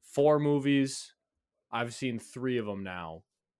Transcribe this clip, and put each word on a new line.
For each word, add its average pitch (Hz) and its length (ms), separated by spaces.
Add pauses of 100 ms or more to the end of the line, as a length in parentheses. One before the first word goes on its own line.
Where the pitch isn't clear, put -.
four 151 360
movies. 143 760 (560)
I've 117 240
seen 123 240
three 127 400
of 107 100
'em 98 160
now. 87 400 (360)